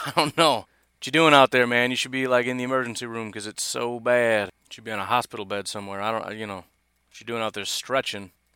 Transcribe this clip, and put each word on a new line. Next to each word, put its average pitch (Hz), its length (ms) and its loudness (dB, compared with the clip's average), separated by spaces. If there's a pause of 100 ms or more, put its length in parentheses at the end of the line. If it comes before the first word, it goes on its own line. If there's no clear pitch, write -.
I 147 60 -6
don't 147 260 0
know. 143 300 4 (320)
What - 80 -12
you 131 60 -6
doing 156 220 6
out 135 180 8
there, 123 160 4
man? 120 220 2
You 127 60 -4
should 131 140 -4
be, 131 160 -2
like, 123 200 2
in 127 100 -4
the 127 80 -4
emergency 123 420 -4
room 113 240 -8
'cause 104 160 -12
it's 107 160 -10
so 120 380 -6
bad. 117 460 2
You - 280 -18
should - 100 -20
be 113 80 -10
on 104 60 -6
a 95 60 -6
hospital 117 400 -2
bed 98 240 -6
somewhere. 98 320 -10
I 107 120 -2
don't, 107 240 -6
you 110 100 -10
know, 95 180 -10
what - 560 -20
you 110 60 -20
doing 117 160 -4
out 107 120 -4
there 101 100 -8
stretching 107 680 -6 (240)